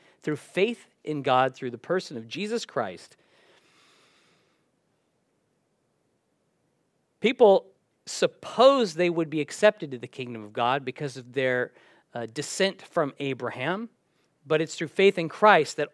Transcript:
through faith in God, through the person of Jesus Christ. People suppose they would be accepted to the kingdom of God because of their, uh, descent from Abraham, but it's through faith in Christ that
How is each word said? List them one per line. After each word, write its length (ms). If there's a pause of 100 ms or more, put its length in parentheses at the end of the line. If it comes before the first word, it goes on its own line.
(240)
through 140
faith 500 (160)
in 180
God, 320
through 160
the 80
person 400
of 100
Jesus 380
Christ. 520 (4000)
People 460 (400)
suppose 880
they 160
would 180
be 120
accepted 500
to 80
the 80
kingdom 360
of 100
God 300
because 340
of 160
their, 380 (440)
uh, 100
descent 560
from 380
Abraham, 680 (580)
but 140
it's 140
through 140
faith 280
in 100
Christ 500
that 160